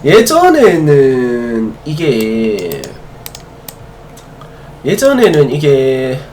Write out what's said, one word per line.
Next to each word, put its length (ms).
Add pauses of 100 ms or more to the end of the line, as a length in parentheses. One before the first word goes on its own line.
예전에는 1700 (100)
이게, 960 (2000)
예전에는 640
이게 720 (140)